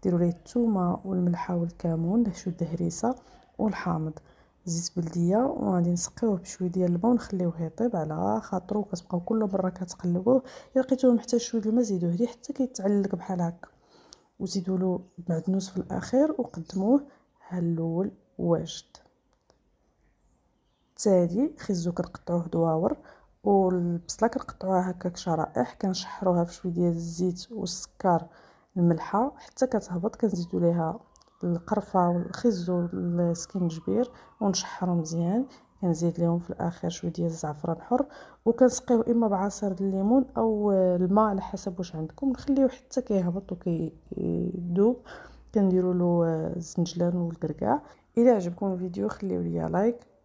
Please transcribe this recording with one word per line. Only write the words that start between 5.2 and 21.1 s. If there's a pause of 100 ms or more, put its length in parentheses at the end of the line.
وغادي
نسقيوه
بشويه
ديال
الماء
ونخليوه
يطيب
على
خاطرو.
كتبقاو
كل
مره
كتقلبوه، (320)
الا
لقيتوه
محتاج
شويه
الماء
زيدوه
ليه
حتى
كيتعلق
بحال
هكا، (680)
وزيدوا
له (300)
معدنوس
في
الاخير
وقدموه. (480)
ها
الاول (260)
واجد. (2000)
الثاني